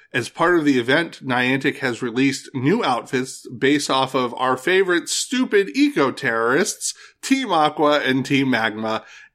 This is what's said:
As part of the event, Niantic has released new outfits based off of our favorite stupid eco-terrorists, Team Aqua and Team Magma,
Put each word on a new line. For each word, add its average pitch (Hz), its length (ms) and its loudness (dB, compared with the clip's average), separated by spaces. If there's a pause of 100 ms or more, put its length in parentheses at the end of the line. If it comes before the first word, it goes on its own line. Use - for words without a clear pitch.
(140)
As 123 160 -4
part 175 280 2
of 156 60 2
the 139 160 4
event, 135 460 0
Niantic 131 540 0
has 120 220 -4
released 131 520 -2
new 151 320 0
outfits 127 640 -4
based 135 400 0
off 135 260 0
of 123 200 -2
our 127 200 0
favorite 180 540 0
stupid 247 640 0
eco-terrorists, 135 1200 0 (280)
Team 262 300 -2
Aqua 151 480 2
and 131 260 0
Team 139 260 2
Magma, 110 520 -2 (320)